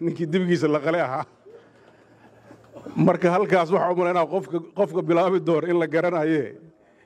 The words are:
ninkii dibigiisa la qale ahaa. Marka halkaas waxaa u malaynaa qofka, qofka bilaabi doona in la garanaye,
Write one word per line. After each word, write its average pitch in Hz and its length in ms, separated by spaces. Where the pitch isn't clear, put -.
ninkii 165 240
dibigiisa 175 400
la 151 160
qale 165 180
ahaa. 135 220
Marka 170 360
halkaas 175 400
waxaa 175 220
u - 20
malaynaa 175 320
qofka, 165 320
qofka 180 320
bilaabi 180 320
doona 160 320
in 175 80
la 165 80
garanaye, 160 540